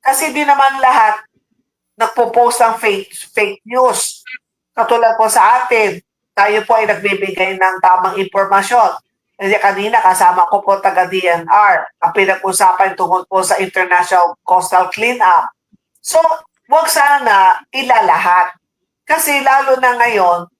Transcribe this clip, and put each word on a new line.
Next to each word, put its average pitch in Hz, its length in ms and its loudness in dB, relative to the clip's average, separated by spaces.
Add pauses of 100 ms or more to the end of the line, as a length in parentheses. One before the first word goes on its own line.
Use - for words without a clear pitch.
Kasi 269 320 -2
di 294 80 -4
naman 277 400 0
lahat 233 400 2 (760)
nagpo-post 233 640 0
ng 226 160 0
fake, 196 320 -4
fake - 540 -6
news. 247 560 -2 (480)
Katulad 226 480 0
po 220 80 2
sa 190 340 2
atin, 196 380 -2 (320)
tayo 208 320 0
po 226 160 0
ay 214 80 -2
nagbibigay 190 720 -4
ng 185 240 0
tamang 185 320 2
impormasyon. 196 800 0 (420)
Kasi 202 200 -2
kanina 202 420 0
kasama 180 480 2
ko 202 160 -2
po 196 160 0
taga 185 300 0
D 190 160 -4
N 170 240 -2
R. 196 340 2 (160)
Ang 170 140 -2
pinag-usapan 190 800 0
tungkol 185 340 -2
po 190 140 0
sa 190 160 -2
International 180 880 0
Coastal 185 480 0
Cleanup. 220 560 0 (500)
So, 320 220 0 (480)
wag 320 180 2
sana 254 720 2 (140)
ilalahat. 202 800 0 (480)
Kasi 302 380 -2
lalo 262 400 2
na 247 160 2
ngayon 185 500 0 (120)